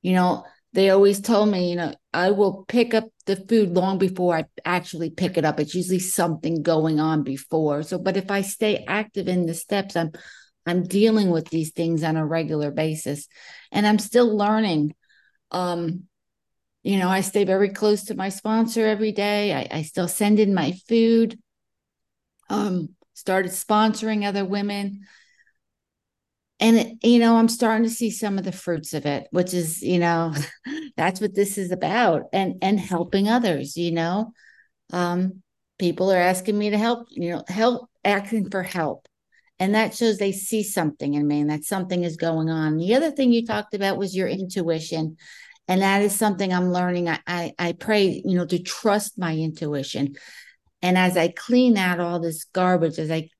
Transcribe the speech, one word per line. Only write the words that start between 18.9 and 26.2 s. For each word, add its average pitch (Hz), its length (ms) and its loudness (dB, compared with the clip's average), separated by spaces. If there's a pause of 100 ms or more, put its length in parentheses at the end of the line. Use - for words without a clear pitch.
day. 208 420 0
I, 135 260 -4
I 160 40 -4
still 175 240 -4
send 208 320 2
in 202 160 4
my 175 180 0 (160)
food, 226 480 4 (1120)
um, 202 420 -2 (240)
started 185 360 -2
sponsoring 214 720 0
other 202 200 -2
women. 202 560 -4 (1600)